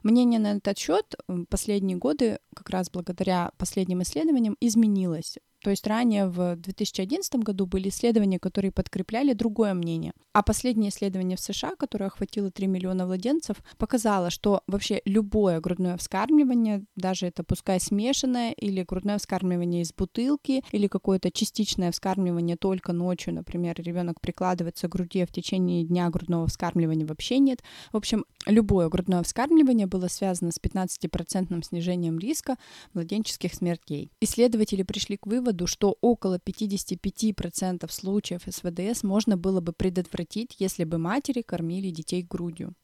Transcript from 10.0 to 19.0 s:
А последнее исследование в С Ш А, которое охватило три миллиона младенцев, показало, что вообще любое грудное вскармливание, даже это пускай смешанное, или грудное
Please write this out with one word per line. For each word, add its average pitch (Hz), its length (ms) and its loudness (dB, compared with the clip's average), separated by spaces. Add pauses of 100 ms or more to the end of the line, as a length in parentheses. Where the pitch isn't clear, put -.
А 208 100 4
последнее 220 460 2
исследование 185 480 -2
в - 40 -10
С - 120 -8
Ш - 160 -4
А, 370 80 -6
которое 202 300 -4
охватило 196 440 -4
три 190 160 -4
миллиона 185 380 0
младенцев, 202 520 -2 (200)
показало, 214 540 2
что - 360 2
вообще 196 380 -2
любое 202 560 2
грудное 175 380 0
вскармливание, 233 880 4 (100)
даже 185 300 -2
это 175 180 -6
пускай - 340 0
смешанное, 240 760 0
или 190 300 -2
грудное 202 360 -2